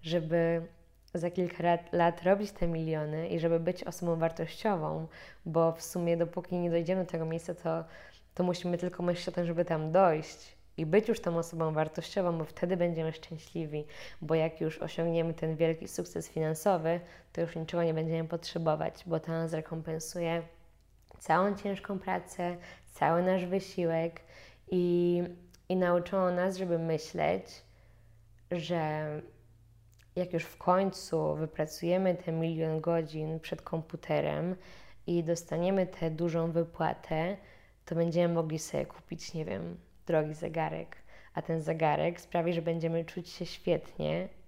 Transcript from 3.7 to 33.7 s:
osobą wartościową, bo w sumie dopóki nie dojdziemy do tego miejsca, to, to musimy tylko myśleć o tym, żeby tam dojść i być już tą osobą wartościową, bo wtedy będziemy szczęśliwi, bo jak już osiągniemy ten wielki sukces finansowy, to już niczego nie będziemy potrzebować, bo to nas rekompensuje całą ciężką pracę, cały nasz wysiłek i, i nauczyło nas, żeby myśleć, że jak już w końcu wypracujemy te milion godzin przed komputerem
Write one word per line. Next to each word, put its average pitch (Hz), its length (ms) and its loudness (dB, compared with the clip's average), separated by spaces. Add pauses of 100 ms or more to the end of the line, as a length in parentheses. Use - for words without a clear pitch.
osobą 170 320 -2
wartościową, 160 920 -2 (380)
bo 165 260 4
w 165 100 -6
sumie 170 360 2
dopóki 170 380 2
nie 175 140 2
dojdziemy 170 360 2
do 180 60 -8
tego 160 140 0
miejsca, 165 300 -2
to, 165 280 0 (500)
to 180 100 0
musimy 175 340 0
tylko 180 260 -2
myśleć 175 240 0
o 175 40 -4
tym, 175 140 0
żeby 170 200 2
tam 156 260 0
dojść 165 680 4 (200)
i 160 80 -2
być 202 220 6
już 233 120 0
tą 170 180 0
osobą 165 360 0
wartościową, 165 640 0
bo 160 60 -2
wtedy 180 340 -2
będziemy 165 360 0
szczęśliwi, 156 720 -8 (360)
bo 160 140 2
jak 160 260 2
już 156 200 -2
osiągniemy 165 520 0
ten 160 220 -2
wielki 160 320 2
sukces - 420 -6
finansowy, 160 680 2 (340)
to 165 80 -2
już 165 140 -2
niczego 165 280 -2
nie 160 100 2
będziemy 160 360 -2
potrzebować, 160 760 -2
bo 165 140 -2
to 165 120 -6
nas 165 220 -2
rekompensuje 160 880 -4 (800)
całą 190 360 2
ciężką 196 440 -6
pracę, 180 580 -4 (340)
cały 165 320 4
nasz 185 220 2
wysiłek 170 760 -2 (500)
i, 175 520 4 (460)
i 185 60 2
nauczyło 180 560 4
nas, 180 260 0
żeby 175 220 0
myśleć, 165 840 -2 (880)
że 156 540 -2 (1080)
jak 180 180 -2
już 165 100 0
w - 140 -14
końcu 180 800 2
wypracujemy 170 800 0
te 175 160 -6
milion 160 500 0
godzin 160 580 -2
przed - 220 -8
komputerem 156 920 -2 (520)